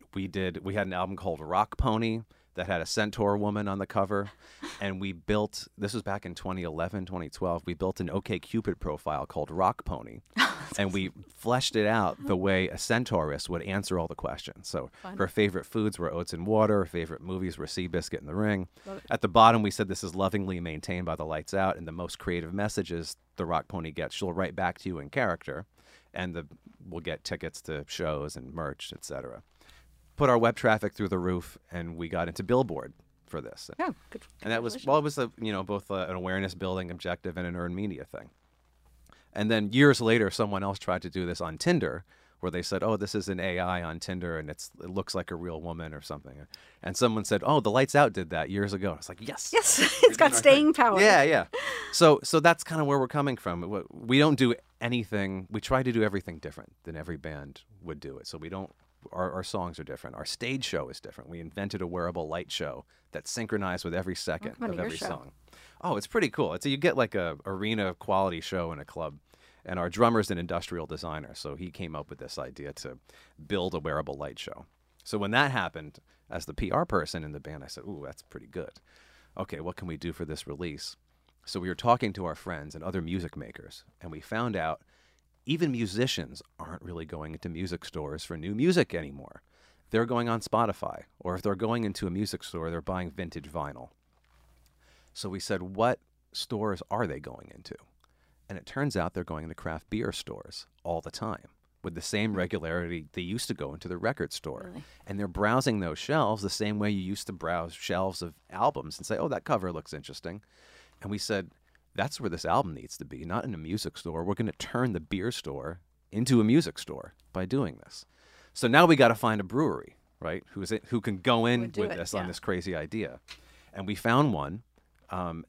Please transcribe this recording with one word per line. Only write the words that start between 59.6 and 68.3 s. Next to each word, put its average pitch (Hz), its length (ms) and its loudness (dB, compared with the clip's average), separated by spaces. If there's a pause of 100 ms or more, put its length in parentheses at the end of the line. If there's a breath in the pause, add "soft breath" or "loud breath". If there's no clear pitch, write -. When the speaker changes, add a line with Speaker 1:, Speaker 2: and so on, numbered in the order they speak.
Speaker 1:
are 80 60 -10
different. 69 320 -12
Our 73 80 -10
stage 131 400 -4
show 71 240 -4
is - 120 -14
different. - 300 -16
We 85 100 -10
invented 98 420 -6
a 90 40 -2
wearable 87 420 -2
light 85 220 -6
show 67 340 -6 (280)
that 82 160 -8
synchronized 101 560 -2
with 85 100 -2
every 92 220 -2
second 78 440 -6
Speaker 2:
Welcome 240 40 -6
Speaker 1:
of 233 80 -2
Speaker 2:
to 170 40 -6
your - 100 -2
Speaker 1:
every - 120 -6
Speaker 2:
show. - 80 -4
Speaker 1:
song. 67 260 -8 (500 soft breath)
Oh, 160 140 -2
it's 101 100 -4
pretty 175 240 2
cool. 92 240 0
It's, 92 120 -4
you 139 100 0
get, 151 200 4
like, 117 180 2
a 85 220 0 (100)
arena 98 480 0
quality 95 460 2